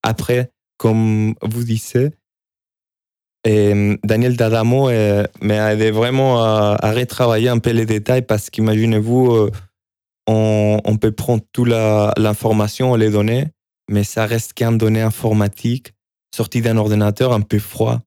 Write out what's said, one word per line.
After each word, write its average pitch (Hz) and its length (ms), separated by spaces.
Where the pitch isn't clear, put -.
Après, 123 480
comme 110 640
vous 117 240
disiez, 120 460
euh, 104 580
Daniel 117 340
D'Adamo, 117 520
euh, 104 360
m'a 107 320
aidé 110 180
vraiment 123 500
à, 107 400
à 107 120
retravailler 120 560
un 117 100
peu 120 120
les 113 140
détails 110 360
parce 107 280
qu'imaginez-vous, 110 800
euh, 107 200
on, 107 580
on 107 120
peut 110 140
prendre 110 400
toute 120 160
la, 107 500
l'information, 110 760
les 110 140
données, 110 380
mais 104 160
ça 113 200
reste 113 280
qu'un 117 180
données 110 300
informatique 110 920
sorti 117 280
d'un 113 160
ordinateur 107 560
un 104 80
peu 104 180
froid. 117 480